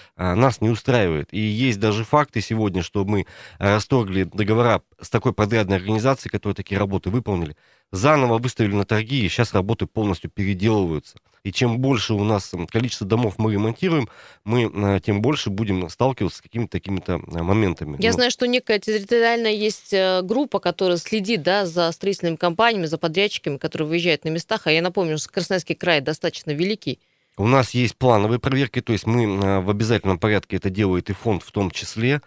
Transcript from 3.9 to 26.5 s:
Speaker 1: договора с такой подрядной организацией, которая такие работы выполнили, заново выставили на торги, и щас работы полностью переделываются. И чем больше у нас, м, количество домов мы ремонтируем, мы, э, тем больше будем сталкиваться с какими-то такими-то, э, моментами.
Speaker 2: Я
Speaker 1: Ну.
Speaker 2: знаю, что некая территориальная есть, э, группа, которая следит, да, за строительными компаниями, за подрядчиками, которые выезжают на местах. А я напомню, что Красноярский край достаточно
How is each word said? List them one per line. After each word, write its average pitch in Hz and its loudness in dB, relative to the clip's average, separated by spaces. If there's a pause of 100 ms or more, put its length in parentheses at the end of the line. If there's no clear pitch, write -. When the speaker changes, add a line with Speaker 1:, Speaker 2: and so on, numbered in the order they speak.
Speaker 1:
договора 107 2 (180)
с - -14
такой 113 0
подрядной 104 2
организацией, 110 -2
которая 101 -4
такие 98 -4
работы 98 -2
выполнили, 95 -2 (360)
заново 123 4
выставили 113 0
на 101 2
торги, 110 0
и 85 2
щас - -2
работы 98 0
полностью 101 -2
переделываются. 98 0 (280)
И 101 -6
чем 120 0
больше 131 0
у 101 0
нас, 107 0
м, 87 -6
количество 113 -4
домов 113 0
мы 110 0
ремонтируем, 113 0 (360)
мы, 117 2
э, 98 0
тем 101 0
больше 143 0
будем 95 -2
сталкиваться 120 0
с - -20
какими-то 113 -8
такими-то, 95 -4 (140)
э, 82 -6
моментами. 87 0
Speaker 2:
Я 226 2
Speaker 1:
Ну. - 2
Speaker 2:
знаю, 247 0
что 247 -2
некая 247 0
территориальная 233 0
есть, 214 -4
э, 185 2
группа, 214 -2
которая 175 0
следит, 202 -2
да, 190 0
за 170 0
строительными 175 -2
компаниями, 185 2
за 160 -2
подрядчиками, 170 -2
которые 156 -4
выезжают 165 0
на 160 -4
местах. - -4
А 156 2
я 165 2
напомню, 175 -2
что - -8
Красноярский 180 -4
край 165 2
достаточно 151 -6